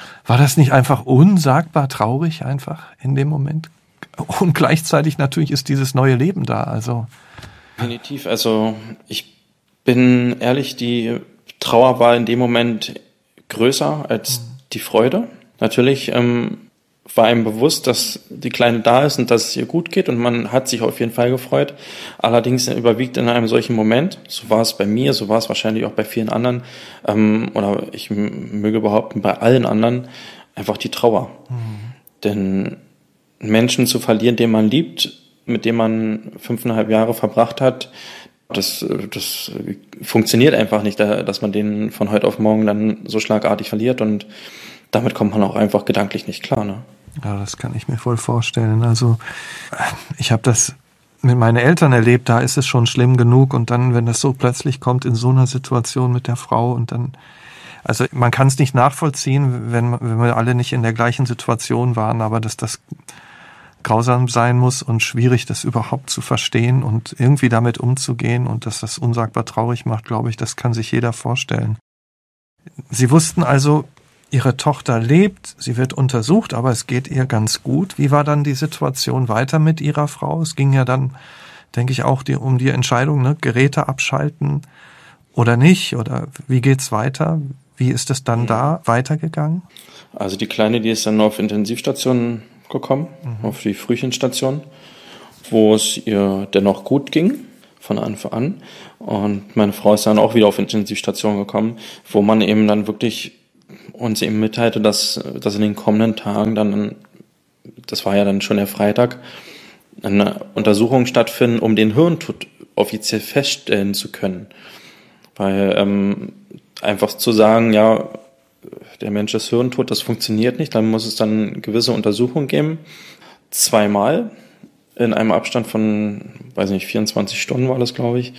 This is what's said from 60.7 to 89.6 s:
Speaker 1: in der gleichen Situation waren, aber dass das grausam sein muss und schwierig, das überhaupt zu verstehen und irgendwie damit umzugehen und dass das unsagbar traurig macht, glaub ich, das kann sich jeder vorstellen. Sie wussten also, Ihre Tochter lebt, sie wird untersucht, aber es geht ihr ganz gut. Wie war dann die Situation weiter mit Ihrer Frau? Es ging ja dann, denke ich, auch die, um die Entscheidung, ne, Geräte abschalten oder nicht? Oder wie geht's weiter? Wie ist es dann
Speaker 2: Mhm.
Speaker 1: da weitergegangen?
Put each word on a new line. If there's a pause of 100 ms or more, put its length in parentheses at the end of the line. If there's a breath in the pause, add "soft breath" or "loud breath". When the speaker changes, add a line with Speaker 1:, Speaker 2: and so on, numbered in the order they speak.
Speaker 1:
in
der
gleichen
Situation
waren,
aber
dass
das (1000 loud breath)
grausam
sein
muss
und
schwierig,
das
überhaupt
zu
verstehen
und
irgendwie
damit
umzugehen
und
dass
das
unsagbar
traurig
macht,
glaub
ich,
das
kann
sich
jeder
vorstellen. (1160)
Sie
wussten
also, (480)
Ihre
Tochter
lebt,
sie
wird
untersucht,
aber
es
geht
ihr
ganz
gut.
Wie
war
dann
die
Situation
weiter
mit
Ihrer
Frau?
Es
ging
ja
dann, (580 loud breath)
denke
ich,
auch
die,
um
die
Entscheidung,
ne,
Geräte
abschalten (680 loud breath)
oder
nicht?
Oder (180)
wie
geht's
weiter? (340)
Wie
ist
es
dann
Speaker 2:
Mhm.
Speaker 1:
da
weitergegangen? (520 loud breath)